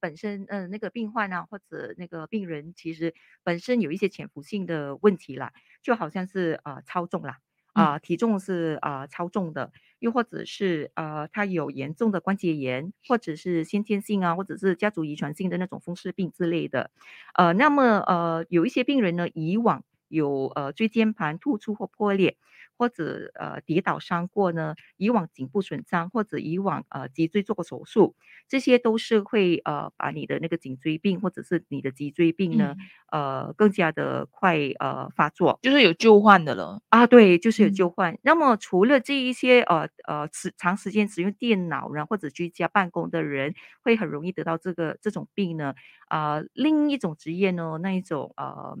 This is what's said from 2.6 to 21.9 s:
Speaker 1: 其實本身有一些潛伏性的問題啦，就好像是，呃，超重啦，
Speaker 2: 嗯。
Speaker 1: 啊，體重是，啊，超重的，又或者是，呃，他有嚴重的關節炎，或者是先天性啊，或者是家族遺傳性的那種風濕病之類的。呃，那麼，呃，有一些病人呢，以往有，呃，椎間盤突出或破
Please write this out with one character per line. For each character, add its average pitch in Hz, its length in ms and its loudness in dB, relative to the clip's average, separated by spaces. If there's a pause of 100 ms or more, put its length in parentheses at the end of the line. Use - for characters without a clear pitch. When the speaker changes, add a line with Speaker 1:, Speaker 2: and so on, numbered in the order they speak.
Speaker 1:
其 160 180 -10
實 160 180 -4 (320)
本 170 140 -2
身 247 220 0
有 147 100 -2
一 170 60 -4
些 196 120 -2
潛 156 200 -12
伏 139 140 -18
性 190 240 -8
的 151 260 -6
問 180 240 2
題 131 200 -16
啦， 131 160 -10 (300)
就 247 140 -2
好 170 140 -6
像 185 160 -6
是， 175 380 -4
呃， 135 220 -14
超 175 200 -6
重 170 160 -8
啦， 135 160 -12 (360)
Speaker 2:
嗯。 165 100 4
Speaker 1:
啊， 143 140 0
體 170 180 -4
重 220 220 0
是， 170 440 -4
啊， 139 240 -6
超 175 220 -8
重 180 240 -4
的， 139 200 -8 (280)
又 233 120 -2
或 240 100 0
者 - 220 -10
是， 170 520 -4
呃， 156 360 -8
他 208 140 -4
有 160 240 -4
嚴 135 240 -8
重 226 180 0
的 175 80 -4
關 196 160 -2
節 170 180 -2
炎， 135 380 -4 (160)
或 247 100 2
者 160 160 -8
是 165 300 -4
先 202 180 -4
天 202 180 -2
性 202 220 -2
啊， 170 120 0
或 190 100 -6
者 - 120 -10
是 185 200 0
家 214 140 -2
族 160 140 -6
遺 147 120 -8
傳 147 200 -6
性 185 140 -4
的 175 80 -4
那 185 80 -4
種 - 180 -14
風 175 120 -10
濕 185 160 -8
病 180 180 -4
之 - 140 -6
類 165 240 -2
的。 - 220 -4 (440)
呃， 170 200 4
那 285 160 4
麼， 285 120 2 (240)
呃， 170 440 0
有 170 160 2
一 - 20 -4
些 254 160 -2
病 277 160 2
人 175 160 0
呢， 175 180 -2
以 165 220 -2
往 220 260 0 (260)
有， 143 460 -2
呃， 143 180 -6
椎 226 160 -2
間 220 260 2
盤 160 240 -4
突 285 200 -2
出 214 160 -8
或 196 120 -8
破 208 280 -2